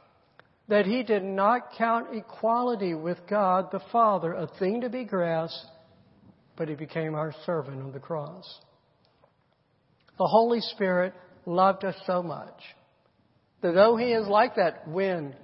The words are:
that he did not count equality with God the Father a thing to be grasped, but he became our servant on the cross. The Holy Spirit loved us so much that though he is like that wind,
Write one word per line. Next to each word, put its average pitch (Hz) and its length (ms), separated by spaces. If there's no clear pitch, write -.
that 208 180
he 240 160
did 208 220
not 202 520
count 233 380
equality 220 800
with 165 240
God 190 440
the 190 180
Father 196 420
a 180 140
thing 208 240
to 247 60
be 247 160
grasped, 165 640
but 165 120
he 151 80
became 156 400
our 151 180
servant 139 380
on 135 100
the 139 60
cross. 160 640
The 180 120
Holy 226 320
Spirit 185 520
loved 185 400
us 185 120
so 180 160
much 139 400
that 175 100
though 214 240
he 240 160
is 226 140
like 208 300
that 175 320
wind, 170 560